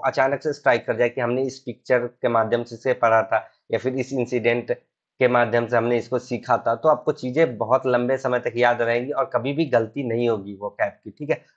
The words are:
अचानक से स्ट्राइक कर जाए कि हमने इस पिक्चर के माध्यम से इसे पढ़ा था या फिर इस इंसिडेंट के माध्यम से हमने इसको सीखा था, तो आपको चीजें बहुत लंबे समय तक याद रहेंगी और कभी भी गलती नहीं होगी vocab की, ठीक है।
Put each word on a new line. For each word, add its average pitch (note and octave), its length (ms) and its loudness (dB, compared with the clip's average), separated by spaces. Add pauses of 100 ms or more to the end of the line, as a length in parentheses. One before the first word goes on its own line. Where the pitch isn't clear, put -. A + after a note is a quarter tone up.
अचानक C3+ 400 0
से D3+ 100 -2
स्ट्राइक B2 340 0
कर A#2 100 -2
जाए A#2+ 120 2
कि B2 120 -4
हमने B2 220 0
इस C3 180 -6
पिक्चर A#2+ 460 -2
के A#2+ 220 -6
माध्यम A#2 360 0
से A#2 100 -12
इसे B2+ 200 -2
पढ़ा A2+ 300 4
था A2 140 -2 (320)
या A2+ 80 0
फिर B2+ 180 -2
इस C3 180 -4
इंसिडेंट A#2+ 580 -2
के - 560 -4
माध्यम A#2 380 2
से A#2+ 100 0
हमने A#2 220 2
इसको A#2+ 220 -4
सीखा A#2+ 380 -2
था, A2+ 160 -2
तो D#3 140 0
आपको D3+ 260 0
चीजें B2+ 440 -2
बहुत B2 280 0
लंबे B2 320 2
समय B2 220 -2
तक A#2+ 160 -4
याद A#2+ 260 4
रहेंगी A#2+ 300 0
और C3 220 -4
कभी B2 180 -2
भी D#3 140 -2
गलती A#2+ 380 0
नहीं A#2+ 240 0
होगी G2+ 280 -4
vocab G2+ 380 -6
की, - 160 -18
ठीक D3 200 -10
है। D3 100 -2 (160)